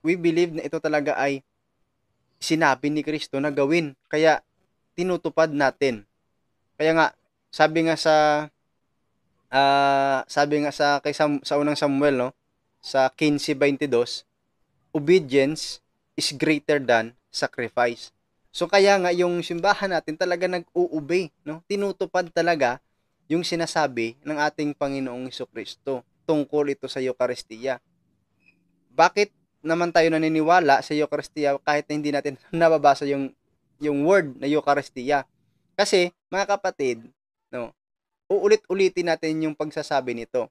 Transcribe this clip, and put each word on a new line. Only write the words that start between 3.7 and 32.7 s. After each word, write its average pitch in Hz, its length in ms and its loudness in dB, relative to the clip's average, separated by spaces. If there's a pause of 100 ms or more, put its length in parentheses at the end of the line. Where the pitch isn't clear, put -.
kaya 156 320 2 (560)
tinutupad 170 500 0
natin. 135 540 -2 (720)
Kaya 156 180 0
nga, 160 140 4 (420)
sabi 160 400 2
nga 160 80 0
sa, 151 480 4 (1040)
ah, 139 800 2
sabi 147 320 0
nga 147 80 -2
sa, 143 320 0
kay 147 160 -4
Sam-, 147 240 0
sa 147 160 -2
unang 147 220 0
Samuel, 143 340 2
no, 127 160 -2 (480)
sa 135 320 0
quince 147 480 0
veintidós, 135 720 0 (640)
"Obedience 147 880 0 (400)
is 151 160 -6
greater 151 460 0
than 117 340 0 (160)
sacrifice." 123 800 -4 (400)
So, 175 160 -4
kaya 196 320 4
nga 175 160 0
yung 175 300 0
simbahan 185 500 -2
natin 160 240 -6
talaga 180 300 -2
nag-uubay, 175 840 -4 (160)
no? 156 220 -12
Tinutupad 190 680 -4
talaga 156 480 0 (480)
yung 170 160 -2
sinasabi 139 800 -2
ng 151 100 -6
ating 147 380 -4
Panginoong 131 540 -6
Hesukristo 123 720 -10 (240)
tungkol 147 460 0
ito 135 180 -10
sa 139 80 -8
Eucharistia. 123 800 -4 (1120)
Bakit 185 400 2 (320)
naman 170 300 -2
tayo 165 180 4
naniniwala 160 720 2
sa - 120 -8
Eucharistia 147 680 -2
kahit 147 240 -2
na 151 80 -6
hindi 147 160 -4
natin 139 240 -4 (120)
<laughs> - 60 -12
nababasa 151 540 4